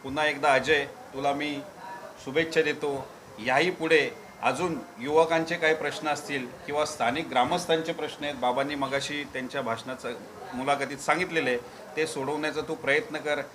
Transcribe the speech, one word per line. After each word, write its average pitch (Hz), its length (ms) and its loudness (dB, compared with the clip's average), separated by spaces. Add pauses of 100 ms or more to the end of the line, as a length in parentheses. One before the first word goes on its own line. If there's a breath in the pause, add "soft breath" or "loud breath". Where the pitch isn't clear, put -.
पुन्हा 143 220 0
एकदा 143 280 4
अजय, 139 320 4
तुला 139 480 -2
मी 147 260 -2 (640)
शुभेच्छा 160 360 2
देतो. 147 460 -2 (380)
याही 143 260 4
पुढे 160 380 4 (320)
अजून 139 380 0 (200)
युवकांचे 160 560 4
काही 160 200 4
प्रश्न 147 320 -4
असतील 143 400 -2 (180)
किंवा 147 200 0
स्थानिक 139 420 0
ग्रामस्थांचे 160 640 2
प्रश्न 147 320 -4
आहेत, 143 120 -4
बाबांनी 131 400 2
मगाशी 139 480 -2
त्यांच्या 135 380 -6
भाषणाचं 123 520 -4 (400)
मुलाखतीत 135 440 0
सांगितलेले 160 520 2
आहे, 120 100 2 (380 loud breath)
ते 156 100 2
सोडवण्याचा 147 540 -2
तू 151 140 -4
प्रयत्न 147 420 0
कर. 143 240 -2 (140)